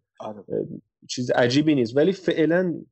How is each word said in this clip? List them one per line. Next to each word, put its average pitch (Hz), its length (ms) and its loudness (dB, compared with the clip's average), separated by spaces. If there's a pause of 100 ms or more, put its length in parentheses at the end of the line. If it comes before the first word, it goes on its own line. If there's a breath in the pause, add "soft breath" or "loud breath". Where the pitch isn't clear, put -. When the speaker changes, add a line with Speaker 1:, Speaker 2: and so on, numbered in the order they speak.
(200)
Speaker 1:
آره. 107 200 -12 (100)
Speaker 2:
اه، 107 160 -4 (440)
چیز 127 220 -4
عجیبی 139 440 2
نیست، 123 220 0
ولی 165 140 4
فعلاً 170 720 0 (100)